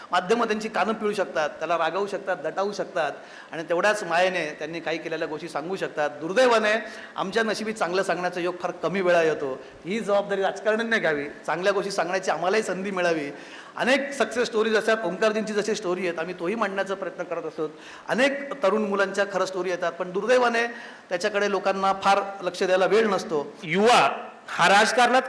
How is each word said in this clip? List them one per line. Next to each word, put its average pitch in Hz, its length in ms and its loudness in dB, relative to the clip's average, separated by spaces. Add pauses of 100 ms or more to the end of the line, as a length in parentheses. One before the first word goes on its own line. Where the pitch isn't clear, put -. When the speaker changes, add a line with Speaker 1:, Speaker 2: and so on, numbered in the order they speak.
(100)
Speaker 1:
माध्यमं 190 360 2
त्यांची 214 220 -2
कानं 202 240 0
पिळू 214 200 -2
शकतात, 165 380 -2
त्याला 165 280 -2
रागवू 165 280 0
शकतात, 190 300 -4
दटावू 180 360 -2
शकतात 160 400 -2 (400)
आणि 160 100 -6
तेवढ्याच 185 420 2
मायेने 175 420 2 (120)
त्यांनी 160 220 -8
काही 160 180 -4
केलेल्या 160 300 -4
गोष्टी 156 200 -8
सांगू 160 280 -6
शकतात. 151 340 -2
दुर्दैवाने 214 640 2 (420)
आमच्या 190 260 0
नशिबी 214 300 -2
चांगलं 185 300 0
सांगण्याचा 180 380 -2
योग 175 200 -2
फार 175 100 -4
कमी 175 300 -2
वेळा 175 220 6
येतो. 143 380 0 (240)
ही 202 160 -4
जबाबदारी 196 420 0
राजकारण्यांनी 220 560 0
घ्यावी, 151 300 0 (180)
चांगल्या 175 260 0
गोष्टी 196 180 -2
सांगण्याची 185 400 -2
आम्हालाही 185 320 2
संधी 190 280 -4
मिळावी. 170 400 0 (460)
अनेक 254 360 2
सक्सेस 226 360 0
स्टोरीज 220 280 2
असतात, 220 280 2
ओंकारजींची 208 480 0
जशी 208 220 0
स्टोरी 180 320 -2
आहेत 165 120 -2
आम्ही 175 200 -4
तोही 180 160 -2
मांडण्याचा 196 400 -2
प्रयत्न 175 280 -6
करत 170 200 -6
असतो. 156 240 -6 (420)
अनेक 262 280 2 (260)
तरुण 202 200 4
मुलांच्या 196 500 0
खरं 185 120 0
स्टोरी 185 260 -4
येतात, 170 220 -2
पण 180 200 -6
दुर्दैवाने 233 540 2 (420)
त्याच्याकडे 202 420 0
लोकांना 196 420 2 (100)
फार 202 160 6 (240)
लक्ष 180 200 -4
द्यायला 185 240 4
वेळ 214 200 6
नसतो. 165 400 0 (160)
Speaker 2:
युवा 196 380 6 (480)
हा 170 200 2
राजकारणात 240 600 6